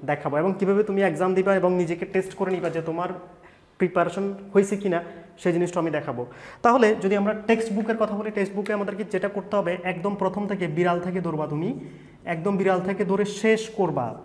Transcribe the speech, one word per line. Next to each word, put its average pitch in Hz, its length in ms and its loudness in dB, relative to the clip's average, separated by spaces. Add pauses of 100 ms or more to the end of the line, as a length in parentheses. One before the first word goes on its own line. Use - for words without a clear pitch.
দেখাবো 143 340 -2
এবং 185 200 2
কীভাবে 196 240 4
তুমি 196 200 0
exam 180 320 2
দিবা 190 200 4
এবং 180 200 4
নিজেকে 175 320 0
test 185 280 -2
করে 190 160 -2
নিবা 170 200 -2
যে 160 120 -2
তোমার 165 260 -4 (720)
preparation 190 560 0 (180)
হয়েছে 196 240 4
কিনা 185 260 0 (360)
সেই 185 140 2
জিনিসটা 175 280 0
আমি 165 100 0
দেখাবো। 143 360 -4 (360)
তাহলে 233 380 6
যদি 196 160 2
আমরা 202 180 2 (120)
টেক্সট 226 260 2
বুকের 220 240 0
কথা 208 200 0
বলি, 214 140 -4
টেক্সট 202 240 -2
বুকে 208 180 -4
আমাদেরকে 202 320 -4
যেটা 190 240 -2
করতে 202 280 -4
হবে 180 260 0
একদম 185 320 -2
প্রথম 190 320 -2
থেকে 180 200 -2
বিড়াল 175 340 2
থেকে 180 200 -4
ধরবা 160 260 -2
তুমি, 160 340 -4 (440)
একদম 170 320 -2
বিড়াল 185 240 2
থেকে 190 240 -2
ধরে 190 200 2
শেষ 220 440 2
করবা। 139 460 -2 (100)